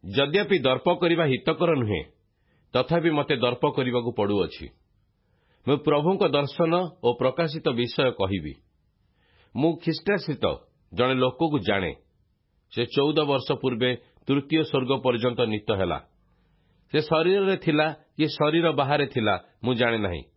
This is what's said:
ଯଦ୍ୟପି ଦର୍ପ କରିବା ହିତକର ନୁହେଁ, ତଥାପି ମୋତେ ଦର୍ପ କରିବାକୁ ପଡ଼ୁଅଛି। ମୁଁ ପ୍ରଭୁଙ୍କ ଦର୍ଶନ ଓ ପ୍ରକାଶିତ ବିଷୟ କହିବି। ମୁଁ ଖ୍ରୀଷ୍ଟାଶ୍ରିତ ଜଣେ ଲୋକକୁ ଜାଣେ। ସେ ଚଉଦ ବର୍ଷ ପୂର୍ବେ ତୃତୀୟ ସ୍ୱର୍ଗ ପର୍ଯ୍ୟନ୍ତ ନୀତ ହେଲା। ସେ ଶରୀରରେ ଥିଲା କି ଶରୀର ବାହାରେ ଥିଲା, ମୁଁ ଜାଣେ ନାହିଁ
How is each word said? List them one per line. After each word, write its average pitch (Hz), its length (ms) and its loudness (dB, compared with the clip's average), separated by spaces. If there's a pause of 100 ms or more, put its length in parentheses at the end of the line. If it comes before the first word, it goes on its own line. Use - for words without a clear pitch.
ଯଦ୍ୟପି 143 540 0
ଦର୍ପ 131 360 2
କରିବା 170 300 2
ହିତକର 156 500 0
ନୁହେଁ, 104 280 -2 (680)
ତଥାପି 160 380 2
ମୋତେ 147 260 0
ଦର୍ପ 123 300 0
କରିବାକୁ 123 460 -2
ପଡ଼ୁଅଛି। 101 560 -2 (1000)
ମୁଁ 143 80 4
ପ୍ରଭୁଙ୍କ 151 520 2
ଦର୍ଶନ 143 440 0 (300)
ଓ 120 100 2
ପ୍ରକାଶିତ 147 560 -2
ବିଷୟ 123 420 0
କହିବି। 95 440 -4 (1000)
ମୁଁ 156 200 2
ଖ୍ରୀଷ୍ଟାଶ୍ରିତ 160 680 -4 (500)
ଜଣେ 127 200 2
ଲୋକକୁ 131 440 0
ଜାଣେ। 95 360 -2 (800)
ସେ 120 100 -2
ଚଉଦ 143 360 0
ବର୍ଷ 143 320 -2
ପୂର୍ବେ 123 380 0 (360)
ତୃତୀୟ 143 360 0
ସ୍ୱର୍ଗ 135 360 0
ପର୍ଯ୍ୟନ୍ତ 120 420 0
ନୀତ 107 320 -2
ହେଲା। 92 260 0 (920)
ସେ 151 80 2
ଶରୀରରେ 185 560 2
ଥିଲା 151 300 2 (300)
କି 156 120 2
ଶରୀର 156 440 2
ବାହାରେ 143 340 0
ଥିଲା, 107 280 0 (300)
ମୁଁ 123 100 0
ଜାଣେ 117 240 2
ନାହିଁ 90 240 -4 (140)